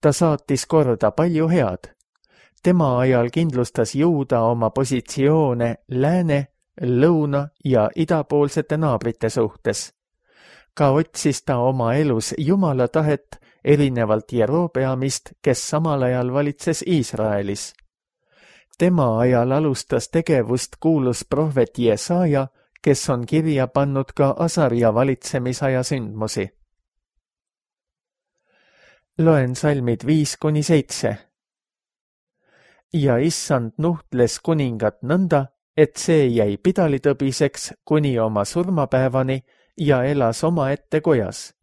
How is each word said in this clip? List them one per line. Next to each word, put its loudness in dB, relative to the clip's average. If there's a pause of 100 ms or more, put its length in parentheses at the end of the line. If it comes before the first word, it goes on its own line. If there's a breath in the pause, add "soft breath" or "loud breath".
Ta 2
saatis -2
korda 2
palju 0
head. -2 (720 soft breath)
Tema 2
ajal 2
kindlustas -2
Juuda 0
oma 0
positsioone 0 (140)
lääne, 0 (340)
lõuna 2 (180)
ja 2
idapoolsete 0
naabrite -2
suhtes. -4 (800 soft breath)
Ka 2
otsis -2
ta -2
oma 0
elus 0
Jumala 0
tahet -2 (240 soft breath)
erinevalt 2
Jerobeamist, -2 (100)
kes -2
samal 0
ajal 0
valitses -2
Iisraelis. -2 (1040 soft breath)
Tema 2
ajal 2
alustas -2
tegevust -2
kuulus 0
prohvet 0
Jesaja, 0 (340 soft breath)
kes 0
on -2
kirja 0
pannud -2
ka 2
Asaria 2
valitsemisaja -2
sündmusi. -6 (2750 soft breath)
Loen 4
salmid -2
viis 0
kuni -2
seitse. 0 (1800 soft breath)
Ja 2
issand -2
nuhtles 0
kuningat -2
nõnda, 2 (320)
et 4
see 2
jäi 2
pidalitõbiseks 0 (120)
kuni 0
oma 0
surmapäevani -2 (340)
ja 0
elas 0
omaette -2
kojas. -2